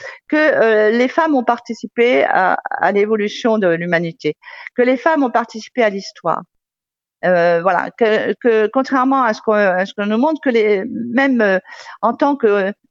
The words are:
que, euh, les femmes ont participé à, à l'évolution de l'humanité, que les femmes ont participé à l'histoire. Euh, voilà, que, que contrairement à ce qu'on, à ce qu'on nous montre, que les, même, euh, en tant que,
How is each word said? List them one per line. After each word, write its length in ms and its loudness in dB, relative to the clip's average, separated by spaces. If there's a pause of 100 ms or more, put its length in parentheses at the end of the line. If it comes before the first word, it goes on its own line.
(280)
que, 80 -2
euh, 560 4
les 160 2
femmes 280 0
ont 80 0
participé 800 0
à, 340 2 (120)
à 220 -2
l'évolution 680 0
de 100 0
l'humanité, 680 -2 (380)
que 80 2
les 120 2
femmes 280 0
ont 80 -2
participé 520 -4
à 60 2
l'histoire. 540 -6 (840)
Euh, 360 2
voilà, 360 0
que, 440 0
que 320 2
contrairement 500 0
à 100 0
ce 80 -14
qu'on, 120 0
à 320 0
ce 80 -10
qu'on 140 -6
nous 100 -2
montre, 260 -2
que 60 -2
les, 340 2 (300)
même, 260 0
euh, 180 2 (440)
en 120 0
tant 220 0
que, 380 0 (180)